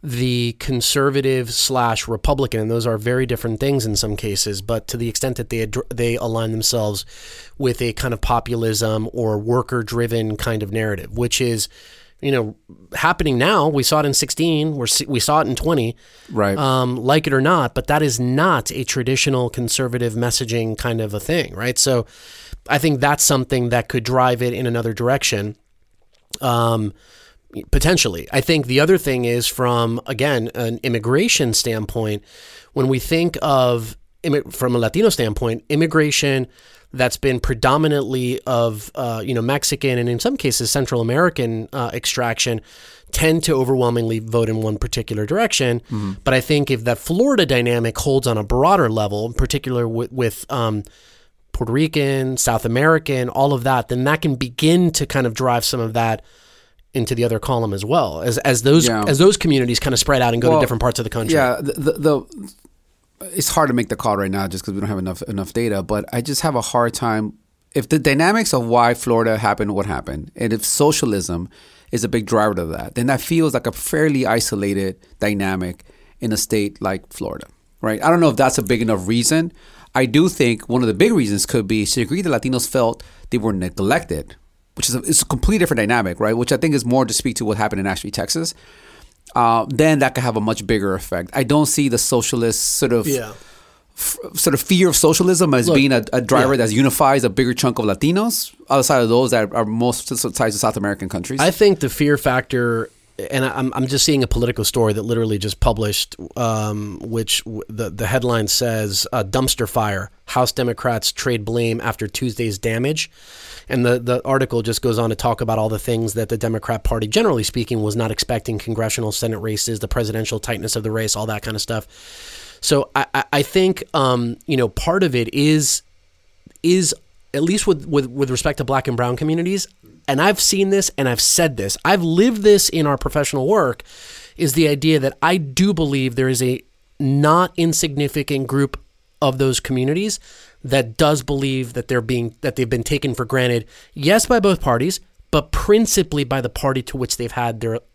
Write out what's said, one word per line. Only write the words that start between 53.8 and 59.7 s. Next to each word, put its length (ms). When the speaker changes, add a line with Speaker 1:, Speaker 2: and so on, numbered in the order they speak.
Speaker 1:
then 160
that 180
can 140
begin 560
to 120
kind 220
of 80
drive 320
some 140
of 120
that 300
into 200
the 100
other 140
column 360
as 100
well, 380
as, 160
as 240
those, 260
Speaker 2:
Yeah. 180
Speaker 1:
as 120
those 180
communities 420